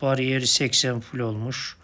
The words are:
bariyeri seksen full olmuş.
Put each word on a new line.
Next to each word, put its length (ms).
bariyeri 440
seksen 540
full 180
olmuş. 640